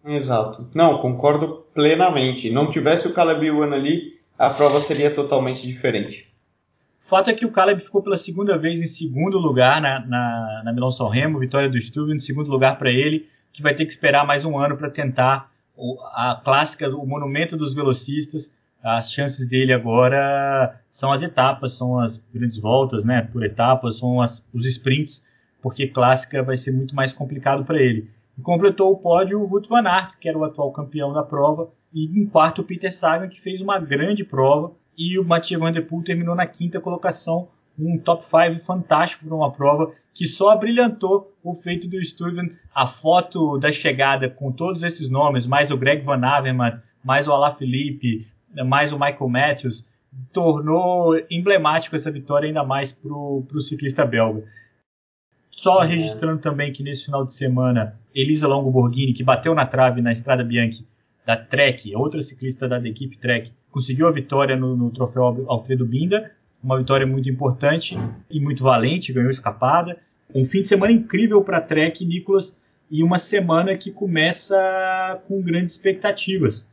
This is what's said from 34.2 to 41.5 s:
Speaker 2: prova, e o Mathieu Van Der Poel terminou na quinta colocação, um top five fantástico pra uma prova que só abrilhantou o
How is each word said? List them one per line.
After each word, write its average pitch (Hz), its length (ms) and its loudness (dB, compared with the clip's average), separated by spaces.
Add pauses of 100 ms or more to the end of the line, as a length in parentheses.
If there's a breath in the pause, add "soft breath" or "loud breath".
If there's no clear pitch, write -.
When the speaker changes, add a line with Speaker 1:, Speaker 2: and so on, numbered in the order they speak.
Speaker 2:
prova, 143 480 2 (260)
e 175 220 -2
o 190 60 0
Mathieu 170 340 0
Van 160 120 0
Der 165 140 -2
Poel 165 180 -8
terminou 170 320 -2
na 175 100 0
quinta 175 340 -8
colocação, 175 720 -4 (280)
um 160 200 -2
top 170 280 -2
five 165 340 2
fantástico 170 640 -2
pra 160 100 -8
uma 147 160 -2
prova 147 420 0 (200 loud breath)
que 175 140 -6
só 190 240 4
abrilhantou 220 840 2 (100)
o 175 100 -8